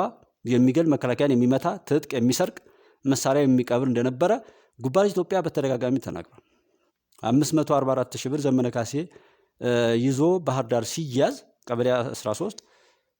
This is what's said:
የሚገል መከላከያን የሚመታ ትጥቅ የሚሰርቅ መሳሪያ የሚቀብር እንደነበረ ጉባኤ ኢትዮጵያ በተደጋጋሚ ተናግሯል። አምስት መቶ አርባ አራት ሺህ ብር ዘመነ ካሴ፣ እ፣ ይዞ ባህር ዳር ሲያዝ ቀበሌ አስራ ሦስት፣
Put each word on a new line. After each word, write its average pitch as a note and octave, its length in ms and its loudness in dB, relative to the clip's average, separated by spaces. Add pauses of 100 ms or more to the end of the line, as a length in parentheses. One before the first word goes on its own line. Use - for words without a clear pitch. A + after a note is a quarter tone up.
(460)
የሚገል B2+ 420 4
መከላከያን C#3 440 0
የሚመታ B2+ 360 2 (160)
ትጥቅ D3+ 300 -2
የሚሰርቅ B2 440 0 (480)
መሳሪያ C3+ 360 2
የሚቀብር B2+ 460 2
እንደነበረ B2+ 440 0 (480)
ጉባኤ C#3+ 280 2
ኢትዮጵያ F#3 320 -2
በተደጋጋሚ C3+ 600 -2
ተናግሯል። - 440 -14 (800)
አምስት C3+ 300 2
መቶ D3+ 200 0
አርባ C3+ 180 0
አራት B2+ 220 -2
ሺህ - 160 -8
ብር D3 120 -4
ዘመነ C3 280 2
ካሴ፣ A#2 240 -6 (680)
እ፣ B2 80 -2 (280)
ይዞ B2+ 220 0 (200)
ባህር C3+ 280 -4
ዳር A#2+ 180 0
ሲያዝ D#3 500 -2 (300)
ቀበሌ A#2+ 260 -2
አስራ A#2+ 420 -4
ሦስት፣ G3 260 -8 (600)